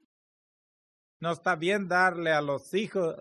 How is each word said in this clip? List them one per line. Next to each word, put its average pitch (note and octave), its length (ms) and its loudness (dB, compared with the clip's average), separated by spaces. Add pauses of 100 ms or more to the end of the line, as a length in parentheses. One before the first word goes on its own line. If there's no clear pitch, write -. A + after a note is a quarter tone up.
(1200)
No E3 120 -2
está E3+ 240 0
bien F#3 320 0
darle F3 440 2
a D3+ 100 4
los C#3+ 340 -4
hijos, F3+ 460 -2